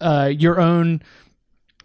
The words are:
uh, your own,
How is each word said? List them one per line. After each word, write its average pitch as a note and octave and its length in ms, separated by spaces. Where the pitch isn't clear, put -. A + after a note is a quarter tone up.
uh, C#3+ 320
your E3 280
own, E3+ 400